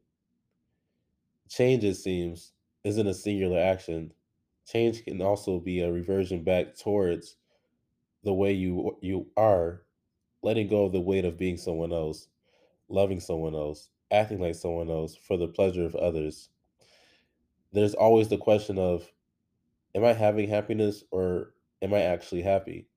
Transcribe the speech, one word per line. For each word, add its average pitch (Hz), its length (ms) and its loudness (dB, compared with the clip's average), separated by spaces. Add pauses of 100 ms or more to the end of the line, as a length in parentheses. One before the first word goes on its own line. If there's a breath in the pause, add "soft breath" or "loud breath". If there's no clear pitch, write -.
(1500)
Change, 123 340 2
it 95 120 2
seems, 87 560 -6 (320)
isn't 104 240 0
a 95 80 -2
singular 95 420 -2
action. 85 560 -2 (540)
Change 117 360 0
can - 160 -8
also 98 400 0
be 90 200 -4
a 87 120 0
reversion 90 520 -2
back 90 320 0
towards 98 600 -2 (840)
the 101 100 0
way 98 200 2
you, 92 480 -2
you 92 340 -6
are, 90 460 2 (600)
letting 110 240 0
go 104 180 4
of 92 60 0
the 92 100 0
weight 95 240 0
of 82 140 -4
being 90 180 -2
someone 82 340 -4
else, 78 360 -6 (600)
loving 98 320 0
someone 80 340 -4
else, 76 360 -8 (220)
acting 107 280 2
like 85 160 -2
someone 85 340 -6
else 80 260 -4
for - 220 -4
the 85 100 0
pleasure 90 380 0
of 82 100 -6
others. 80 540 -4 (1200 soft breath)
There's 104 220 2
always 110 320 6
the 110 100 0
question 104 400 2
of, 90 340 -2 (840)
"Am 98 80 0
I 117 100 6
having 104 360 2
happiness 104 600 -2
or 92 440 -2 (280)
am 98 140 0
I 101 60 4
actually 87 420 -2
happy?" 92 540 -2